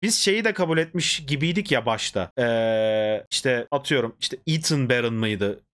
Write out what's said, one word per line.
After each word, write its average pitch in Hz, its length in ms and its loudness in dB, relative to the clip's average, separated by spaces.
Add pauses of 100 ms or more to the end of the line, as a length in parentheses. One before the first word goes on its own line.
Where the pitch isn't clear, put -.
Biz 214 120 0
şeyi 208 300 2
de 220 80 2
kabul 165 260 0
etmiş 165 480 -2
gibiydik 165 460 0
ya 117 140 2
başta. 104 520 -2
Ee, 110 920 2
işte 123 400 0
atıyorum 135 500 0
işte - 160 -6 (100)
Ethan 156 420 0
Baron 120 260 2
mıydı 104 460 0 (140)